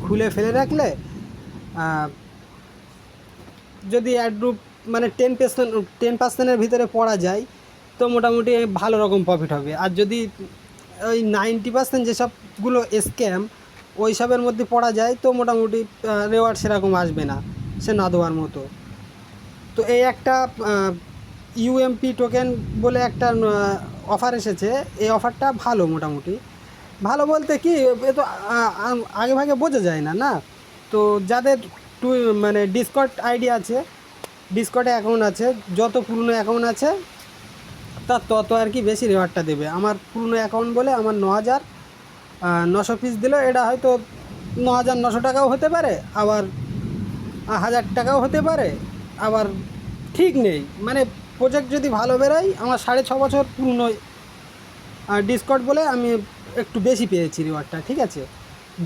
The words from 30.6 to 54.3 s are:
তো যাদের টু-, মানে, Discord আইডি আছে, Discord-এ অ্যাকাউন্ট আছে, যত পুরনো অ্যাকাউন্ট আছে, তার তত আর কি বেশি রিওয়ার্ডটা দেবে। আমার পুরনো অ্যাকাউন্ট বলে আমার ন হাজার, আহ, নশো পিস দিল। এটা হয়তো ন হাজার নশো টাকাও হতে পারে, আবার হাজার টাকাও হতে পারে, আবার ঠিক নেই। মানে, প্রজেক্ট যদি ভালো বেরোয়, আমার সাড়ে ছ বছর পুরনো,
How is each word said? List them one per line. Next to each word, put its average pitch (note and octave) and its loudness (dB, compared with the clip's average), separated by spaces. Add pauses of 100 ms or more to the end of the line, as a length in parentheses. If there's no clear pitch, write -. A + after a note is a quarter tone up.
তো G#3 4
যাদের B3 4 (440)
টু-, B3 2
মানে, G#3 2
Discord B3 2 (140)
আইডি A#3+ 0
আছে, A#3 -2 (680)
Discord-এ A#3 0
অ্যাকাউন্ট A3+ 2
আছে, A3+ 0 (220)
যত A3+ 2
পুরনো A3+ 0
অ্যাকাউন্ট A3+ 0
আছে, C#4+ 0 (1120)
তার A#3+ 2
তত A3 2
আর A3+ 2
কি A#3+ -2
বেশি G#3+ 0
রিওয়ার্ডটা F#3 2
দেবে। D3+ -2
আমার G3 0 (200)
পুরনো A3+ -2
অ্যাকাউন্ট A3+ -2
বলে C4 2
আমার A3 0
ন G3 0
হাজার, A3+ 2 (800)
আহ, E3+ 2
নশো G3+ 2
পিস B3 -4
দিল। B3+ 2
এটা B3+ 4
হয়তো B3+ 2 (580)
ন B3 2
হাজার B3 2
নশো A#3+ 2
টাকাও C4 4
হতে C#4 2
পারে, D4+ 0 (140)
আবার G#3 2 (1040)
হাজার A3 0 (120)
টাকাও B3+ 2
হতে C4+ 2
পারে, D4 2 (480)
আবার G#3+ 0 (680)
ঠিক E4+ 4
নেই। F3 2 (160)
মানে, B3+ 0 (340)
প্রজেক্ট B3+ 2
যদি C#4 0
ভালো B3 2
বেরোয়, D#4+ 4
আমার B3 0
সাড়ে B3+ 2
ছ B3+ -2
বছর C4+ 2 (120)
পুরনো, A#3+ 0 (1200)